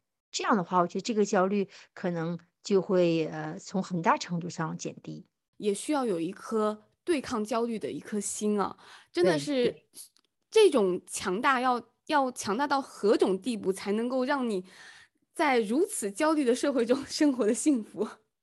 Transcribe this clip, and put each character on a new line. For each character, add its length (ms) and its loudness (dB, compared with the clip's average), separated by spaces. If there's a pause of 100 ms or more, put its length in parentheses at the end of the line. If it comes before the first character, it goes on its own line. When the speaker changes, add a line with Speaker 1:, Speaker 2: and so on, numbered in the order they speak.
(300)
Speaker 1:
这 140 -6
样 120 2
的 60 0
话， 160 0
我 80 4
觉 80 -8
得 60 -4
这 140 -4
个 100 4
焦 220 2
虑 220 0 (260)
可 180 -4
能 260 -4 (240)
就 180 2
会， 460 2
呃， 320 -8
从 240 -4
很 180 -4
大 160 2
程 220 -6
度 100 -6
上 300 -6
减 240 -10
低。 240 -14 (300)
Speaker 2:
也 180 -2
需 180 -6
要 140 0
有 140 -2
一 120 -4
颗 520 -4 (200)
对 160 0
抗 240 -4
焦 200 -2
虑 140 -4
的 120 -6
一 100 -6
颗 200 -6
心 400 -2
啊， 160 -2 (360)
真 120 2
的 140 4
是 260 0
Speaker 1:
对， 80 2
对。 120 -14 (640)
Speaker 2:
这 200 8
种 360 2
强 340 -4
大 200 2
要， 220 0 (240)
要 260 2
强 240 -4
大 100 0
到 140 0
何 360 2
种 240 2
地 160 -4
步， 160 -2
才 200 -4
能 160 -2
够 160 0
让 240 -2
你 160 -4 (720)
在 260 2
如 240 2
此 260 -6
焦 220 2
虑 120 2
的 100 4
社 180 0
会 140 2
中 160 2
<laughs> 40 -12
生 260 2
活 140 0
的 60 4
幸 320 2
福？ 240 -6 (340)